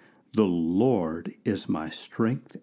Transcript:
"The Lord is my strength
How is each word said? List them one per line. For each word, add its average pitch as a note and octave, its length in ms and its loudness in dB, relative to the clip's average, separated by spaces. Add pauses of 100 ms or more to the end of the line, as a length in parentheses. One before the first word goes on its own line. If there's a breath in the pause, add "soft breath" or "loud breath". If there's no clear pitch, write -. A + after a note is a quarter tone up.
(340 soft breath)
"The G#2+ 120 6
Lord F2 960 0
is - 240 -2
my D#2 220 -4
strength - 720 -4